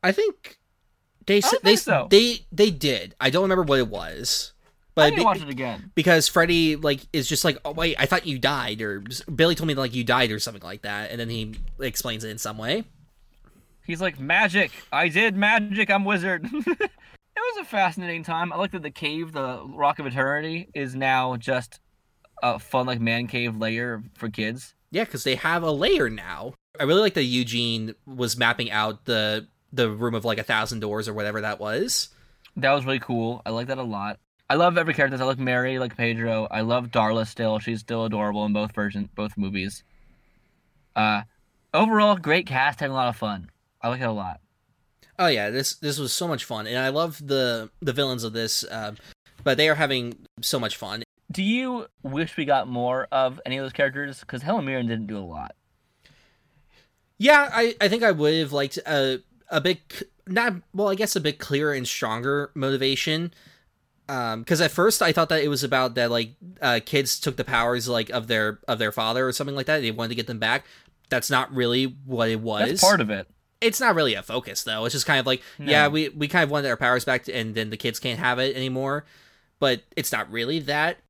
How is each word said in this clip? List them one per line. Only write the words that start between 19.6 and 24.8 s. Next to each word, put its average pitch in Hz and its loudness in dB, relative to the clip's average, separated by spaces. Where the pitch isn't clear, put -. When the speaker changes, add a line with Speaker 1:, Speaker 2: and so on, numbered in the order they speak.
Speaker 2:
Rock 143 0
of 147 -6
Eternity, 147 -2
is 135 -6
now 131 0
just 127 -4
a 117 2
fun, 127 -2
like, 123 -4
man 117 0
cave 120 -4
lair 113 -4
for 117 -8
kids. 113 -6